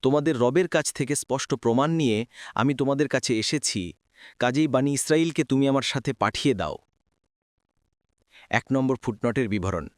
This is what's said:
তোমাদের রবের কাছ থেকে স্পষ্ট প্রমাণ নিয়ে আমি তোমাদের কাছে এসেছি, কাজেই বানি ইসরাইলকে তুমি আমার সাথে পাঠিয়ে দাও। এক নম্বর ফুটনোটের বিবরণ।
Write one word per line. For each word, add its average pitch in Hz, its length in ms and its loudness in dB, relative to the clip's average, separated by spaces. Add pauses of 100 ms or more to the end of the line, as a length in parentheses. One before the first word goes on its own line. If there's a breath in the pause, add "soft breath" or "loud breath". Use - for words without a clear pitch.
তোমাদের 147 360 2
রবের 135 300 2
কাছ - 260 -2
থেকে 143 220 -2
স্পষ্ট - 380 -4
প্রমাণ 127 380 2
নিয়ে 120 340 2 (300 loud breath)
আমি 135 180 2
তোমাদের 139 340 0
কাছে 127 320 -2
এসেছি, 101 540 -4 (460 loud breath)
কাজেই 131 280 2
বানি 135 260 2
ইসরাইলকে 160 500 0
তুমি 139 240 2
আমার 135 160 2
সাথে 135 300 -4
পাঠিয়ে 117 400 0
দাও। 85 240 -4 (1700 soft breath)
এক 113 200 0
নম্বর 131 300 2
ফুটনোটের 117 480 -2
বিবরণ। 92 480 -4